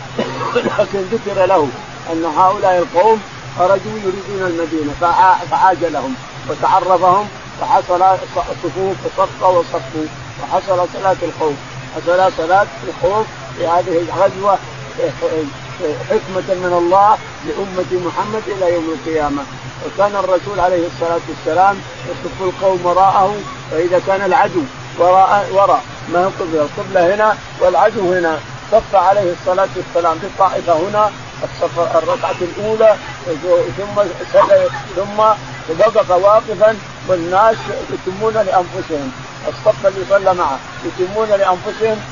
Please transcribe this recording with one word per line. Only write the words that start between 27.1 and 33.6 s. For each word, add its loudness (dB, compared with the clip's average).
هنا 2
والعدو 4
هنا، 0
صف 4
عليه 4
الصلاة 2
والسلام 0
بالطائفة 0
هنا 2
الصف، -4
الركعة 0
الأولى، 2